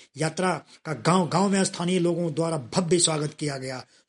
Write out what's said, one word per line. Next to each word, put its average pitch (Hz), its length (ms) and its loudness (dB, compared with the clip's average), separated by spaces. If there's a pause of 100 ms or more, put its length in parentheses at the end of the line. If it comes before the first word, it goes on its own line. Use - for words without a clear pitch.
(160)
यात्रा 156 480 0 (200)
का 160 80 -6
गांव-गांव 160 560 2
में 196 160 2
स्थानीय 175 340 -2
लोगों 170 360 0
द्वारा 160 220 -2
भव्य 165 420 0
स्वागत 151 360 0
किया 147 220 -6
गया। 131 300 -10 (220)